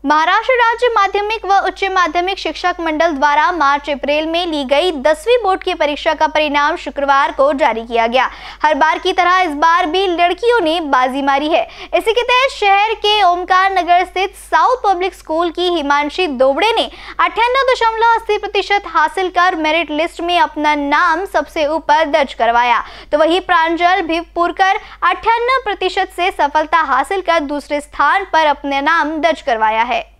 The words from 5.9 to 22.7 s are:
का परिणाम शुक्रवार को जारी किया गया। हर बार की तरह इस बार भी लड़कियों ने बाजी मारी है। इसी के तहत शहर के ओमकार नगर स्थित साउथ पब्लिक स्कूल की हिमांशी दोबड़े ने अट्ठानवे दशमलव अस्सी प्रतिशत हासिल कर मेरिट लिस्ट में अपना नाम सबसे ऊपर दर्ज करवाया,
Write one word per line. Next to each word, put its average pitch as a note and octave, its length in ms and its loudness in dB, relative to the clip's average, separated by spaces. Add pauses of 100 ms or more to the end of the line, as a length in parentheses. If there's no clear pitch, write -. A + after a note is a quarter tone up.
का D#4 120 0
परिणाम D4+ 500 0
शुक्रवार C#4 560 0
को C#4 220 2
जारी C4 280 0
किया A#3 240 0
गया। A#3+ 220 2 (340)
हर D4+ 120 4
बार D#4+ 240 2
की F4+ 140 -2
तरह F4+ 280 2
इस F4+ 160 0
बार E4 300 2
भी F#4 220 0
लड़कियों F4+ 520 2
ने E4 260 0
बाजी C4 360 0
मारी C#4 260 0
है। D#4 140 2 (320)
इसी F4+ 180 0
के A#4+ 100 0
तहत B4+ 300 2
शहर G#4 440 2
के G#4+ 260 0
ओमकार F#4 500 2
नगर F4 320 2
स्थित F#4+ 300 -4 (100)
साउथ G4 400 2
पब्लिक F#4+ 300 0
स्कूल E4 360 -4
की F4 200 -4
हिमांशी D4 560 -2 (120)
दोबड़े C#4 340 2
ने D#4+ 160 -2 (300)
अट्ठानवे B4 540 2
दशमलव A4+ 420 2
अस्सी G#4+ 240 -2
प्रतिशत G4+ 480 -4
हासिल D#4+ 440 -2
कर E4 280 2
मेरिट D#4 320 -2
लिस्ट D#4 300 -4
में E4+ 180 0
अपना D4+ 380 0
नाम D#4+ 520 0
सबसे D#4 400 -2
ऊपर D#4 400 2
दर्ज C#4+ 260 0
करवाया, A#3 480 2 (300)